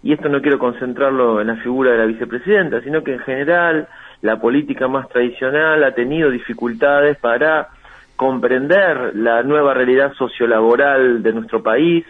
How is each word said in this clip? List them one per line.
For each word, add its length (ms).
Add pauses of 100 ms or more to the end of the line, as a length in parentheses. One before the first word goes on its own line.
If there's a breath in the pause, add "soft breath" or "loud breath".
y 80
esto 160
no 140
quiero 180
concentrarlo 800
en 80
la 100
figura 340
de 80
la 60
vicepresidenta, 760
sino 200
que 120
en 60
general 680 (340 loud breath)
la 200
política 480
más 180
tradicional 800
ha 100
tenido 340
dificultades 880
para 520 (480 loud breath)
comprender 960
la 280
nueva 300
realidad 440
sociolaboral 1040
de 80
nuestro 320
país 460